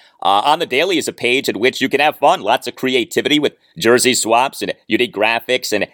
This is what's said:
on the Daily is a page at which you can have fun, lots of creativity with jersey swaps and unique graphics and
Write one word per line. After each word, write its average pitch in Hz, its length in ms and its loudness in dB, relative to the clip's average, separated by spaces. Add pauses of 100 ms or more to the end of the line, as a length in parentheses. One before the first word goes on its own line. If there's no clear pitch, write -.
(220)
on 107 380 2
the 170 60 -2
Daily 160 320 0
is 120 100 -4
a 113 60 -8
page 127 360 -2
at 107 80 -6
which 123 240 0
you 135 80 -2
can 135 100 0
have 147 180 0
fun, 156 240 2
lots 110 260 -2
of - 80 -10
creativity 127 640 -2
with 139 140 -2 (240)
jersey 117 360 4
swaps 117 480 0
and 95 120 -4 (140)
unique 104 260 -2
graphics 117 580 -2
and 98 220 -2